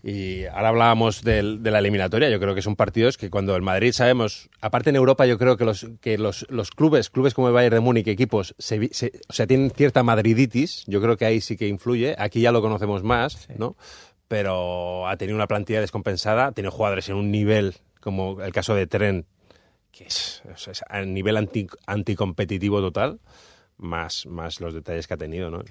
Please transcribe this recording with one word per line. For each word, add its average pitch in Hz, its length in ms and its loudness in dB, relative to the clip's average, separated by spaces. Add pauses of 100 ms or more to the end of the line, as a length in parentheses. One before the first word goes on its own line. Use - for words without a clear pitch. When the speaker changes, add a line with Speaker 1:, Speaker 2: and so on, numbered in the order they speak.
Speaker 1:
Y 95 440 -6
ahora 98 220 0
hablábamos 113 540 4
del, 107 420 0
de 110 80 2
la 107 80 4
eliminatoria, 101 500 2
yo 107 80 0
creo 98 160 0
que 95 80 -4
son 104 140 -2
partidos 113 420 2
que 101 100 -8
cuando 98 280 0
el 90 60 0
Madrid 95 300 2
sabemos... 123 560 2 (120)
Aparte 113 300 0
en 139 60 2
Europa 131 300 6
yo 120 100 4
creo 123 200 4
que 123 80 0
los, 110 240 -2 (120)
que 110 160 -2
los, 101 320 -4
los 113 220 -6
clubes, 151 400 2
clubes 131 240 2
como 127 140 2
el 120 60 4
Bayern 123 200 6
de 113 60 6
Múnich, 117 260 2
equipos, 104 500 0
se - 220 -6
vi-, 117 140 -2
se, - 180 -4 (180)
o - 40 -18
sea, 139 160 -2
tienen 131 240 4
cierta 135 320 2
madriditis, 117 840 2
yo 98 160 0
creo 117 140 2
que 113 100 -2
ahí 113 140 2
sí 104 160 -8
que 107 100 -4
influye, 117 520 -2
aquí 107 220 -2
ya 120 120 6
lo 117 100 4
conocemos 104 400 -2
más, 120 300 0 (160)
Speaker 2:
Sí. 131 100 -16
Speaker 1:
¿no? 117 160 -6 (540)
Pero 90 800 -4
ha 98 80 -4
tenido 104 200 -6
una 104 120 0
plantilla 107 320 -2
descompensada, 107 640 -2
ha 131 60 -4
tenido 98 180 -6
jugadores 101 380 -4
en 98 80 -4
un 101 160 -2
nivel, 104 420 2 (260)
como 95 420 -6
el 95 100 -8
caso 104 240 -2
de 95 100 0
Trent, 98 400 -2 (640)
que - 140 -20
es, - 380 -10 (100)
o - 40 -20
sea, - 160 -16
es - 160 -14
a 101 140 -6
nivel 98 340 -2
anti-, 104 300 -4 (200)
anticompetitivo 101 920 -2
total, 104 380 -2 (580)
más, 85 500 -8
más 82 340 -12
los 85 120 -8
detalles 80 360 -10
que 90 60 -8
ha 78 40 -12
tenido, 82 320 -8
¿no? 87 200 -10